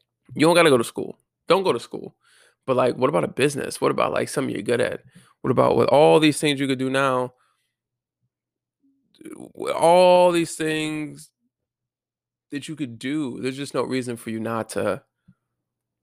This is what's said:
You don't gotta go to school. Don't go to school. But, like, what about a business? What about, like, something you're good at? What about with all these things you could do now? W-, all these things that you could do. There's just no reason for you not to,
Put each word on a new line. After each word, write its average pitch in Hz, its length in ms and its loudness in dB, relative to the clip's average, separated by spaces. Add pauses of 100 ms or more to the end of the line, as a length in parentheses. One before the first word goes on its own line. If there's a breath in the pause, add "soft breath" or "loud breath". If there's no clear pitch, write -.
(340)
You 147 140 2
don't 170 80 4
gotta 170 160 6
go 127 60 6
to 113 60 2
school. - 360 -10 (300)
Don't 185 140 2
go 170 100 0
to 117 60 -4
school. - 360 -14 (500 soft breath)
But, 127 120 0
like, 123 180 0
what 127 140 0
about 160 160 -2
a - 20 -6
business? - 540 -4
What 139 100 0
about, - 220 -2
like, 120 160 -4
something 127 260 -6
you're - 80 -8
good 120 180 -2
at? - 200 -4 (400 soft breath)
What 131 100 -4
about 127 240 2
with 120 140 2
all 160 300 6
these 151 200 2
things 147 200 -2
you 139 80 -4
could 131 120 -2
do 131 100 -2
now? 131 440 -2 (1900)
W-, - 500 -10
all 180 580 6
these 170 240 -2
things 156 760 -6 (1200)
that 143 160 -10
you 156 80 -10
could 123 240 -10
do. 135 420 -6
There's 131 160 -6
just 139 160 -12
no 127 100 -2
reason 127 320 -4
for 117 140 -12
you 110 100 -6
not 110 300 -6
to, 101 340 -4 (1000)